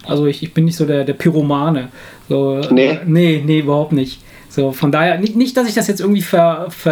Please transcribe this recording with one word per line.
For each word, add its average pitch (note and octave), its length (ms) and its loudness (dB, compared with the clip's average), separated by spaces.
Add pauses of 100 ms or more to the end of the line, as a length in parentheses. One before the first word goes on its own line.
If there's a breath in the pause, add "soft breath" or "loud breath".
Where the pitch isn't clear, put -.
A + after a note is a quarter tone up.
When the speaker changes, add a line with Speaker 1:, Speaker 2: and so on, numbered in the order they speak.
Speaker 1:
Also D3 200 0
ich, C#3+ 160 -2
ich E3 100 -10
bin D#3+ 120 2
nicht E3 120 0
so D#3 100 0
der, C#3+ 180 0
der C#3 100 -4
Pyromane. C#3+ 760 0 (400 loud breath)
So, C#3 320 0 (120)
Speaker 2:
Nee. C3 160 4
Speaker 1:
äh, D#3 180 -2
nee, D#3+ 400 2
nee, D#3 140 2
überhaupt D3 320 0
nicht. C3 280 -4 (300 loud breath)
So, C3+ 220 -2
von C#3+ 180 0
daher, E3 280 2
nicht, G#3+ 180 -2
nicht, B3+ 200 0
dass B3 120 0
ich G#3 60 -6
das A#3 120 0
jetzt G3+ 140 -2
irgendwie G3+ 220 0
ver-, E3+ 440 0 (260)